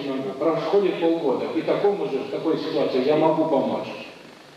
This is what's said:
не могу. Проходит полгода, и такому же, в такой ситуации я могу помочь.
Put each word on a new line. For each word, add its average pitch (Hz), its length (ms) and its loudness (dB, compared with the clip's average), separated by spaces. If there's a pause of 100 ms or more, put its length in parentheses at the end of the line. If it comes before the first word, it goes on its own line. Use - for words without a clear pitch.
не 139 80 -4
могу. 131 200 -4 (100)
Проходит 165 600 2
полгода, 165 540 0
и 160 80 0
такому 170 440 0
же, 131 120 -2
в - 120 -6
такой 156 280 0
ситуации 131 480 0
я 151 100 4
могу 160 280 4
помочь. - 440 0 (680)